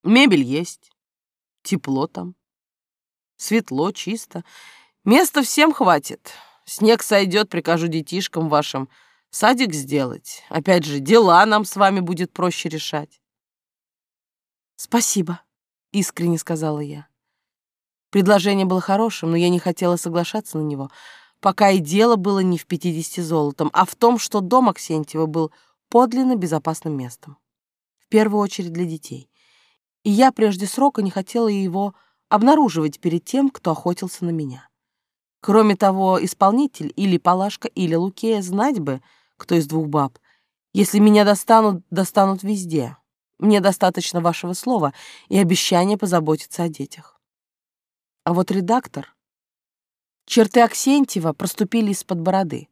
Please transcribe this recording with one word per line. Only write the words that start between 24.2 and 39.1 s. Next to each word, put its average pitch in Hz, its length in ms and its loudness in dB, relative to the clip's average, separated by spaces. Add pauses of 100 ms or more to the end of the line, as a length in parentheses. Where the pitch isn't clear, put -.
дом 233 280 2
Аксентьева 160 580 -4
был 156 260 -4 (360)
подлинно 247 480 2
безопасным 160 600 -4
местом. 127 420 -14 (600)
В - 100 -20
первую 214 320 2
очередь 185 320 -6
для 175 120 -4
детей. 151 460 -12 (720)
И 208 80 -2
я 254 220 4
прежде 202 340 0
срока 254 360 -2
не 196 80 -2
хотела 220 380 -4
его 196 460 -4 (340)
обнаруживать 208 720 2
перед 170 240 -2
тем, 277 260 0
кто - 220 -4
охотился 180 520 -6
на 170 60 -4
меня. 143 380 -8 (720)
Кроме 208 360 4
того, 190 480 2
исполнитель 196 720 0
или 185 220 0
Палашка, 185 500 -2
или 170 260 -2
Лукея 196 480 -2
знать 202 380 -2
бы, 139 220 -6 (340)